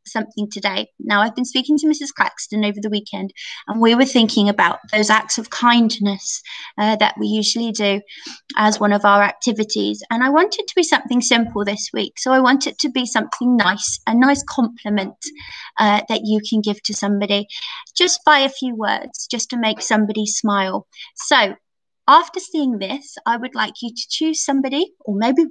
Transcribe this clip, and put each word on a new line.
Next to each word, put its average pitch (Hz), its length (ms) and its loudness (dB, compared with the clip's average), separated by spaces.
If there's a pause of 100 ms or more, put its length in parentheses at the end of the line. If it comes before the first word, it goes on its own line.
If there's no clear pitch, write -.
something 208 440 -6
today. 202 360 -6 (140)
Now, 208 200 0
I've 220 140 0
been 247 100 -4
speaking 262 340 0
to 311 100 0
Missus 294 240 -2
Claxton - 520 -4
over 208 160 -2
the 208 100 -4
weekend, 196 420 -6 (340)
and 214 140 -4
we 226 160 6
were 262 80 6
thinking 220 440 2
about 190 300 2 (140)
those 214 180 2
acts 214 260 2
of 214 140 -10
kindness, 226 920 0 (380)
uh, 214 180 2
that 214 220 0
we 214 80 -2
usually 214 460 -2
do 202 280 0 (560)
as 214 220 4
one 208 140 4
of 208 120 2
our 202 180 6
activities. 214 760 -2 (120)
And 233 100 0
I 262 80 2
want 359 300 2
it 403 80 -12
to - 80 -16
be 349 80 4
something 247 360 0
simple 226 440 0
this 202 280 -6
week. 214 260 -4
So 254 140 -2
I 262 60 6
want 262 300 4
it - 100 -8
to 302 100 -2
be 247 160 -2
something 240 520 0
nice, 202 500 0
a 226 80 2
nice 277 340 4
compliment, 208 680 -4 (600)
uh, 208 300 4
that 220 160 -2
you 214 240 0
can 220 120 0
give 208 240 -4
to 208 100 -6
somebody 302 540 -2 (480)
just 359 280 0
by 302 160 6
a 269 80 2
few 254 280 -6
words, - 520 -6
just - 220 -6
to 254 60 -8
make 220 240 -2
somebody 214 460 0
smile. 196 600 -2 (300)
So - 400 0 (520)
after 339 320 4
seeing 262 380 -2
this, 202 360 -8 (100)
I 233 120 0
would 254 180 -10
like 220 280 -4
you 233 80 -8
to - 180 -12
choose 311 360 -4
somebody, 277 560 -2
or 208 160 -6
maybe 262 340 2